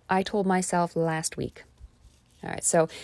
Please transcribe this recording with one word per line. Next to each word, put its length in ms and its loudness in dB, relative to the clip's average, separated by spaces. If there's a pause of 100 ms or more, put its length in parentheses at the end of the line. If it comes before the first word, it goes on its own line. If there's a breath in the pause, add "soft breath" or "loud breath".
I 140 2
told 240 -2
myself 480 2
last 420 -2
week. 280 -8 (800)
All 60 -8
right, 120 -8
so 260 4 (140 loud breath)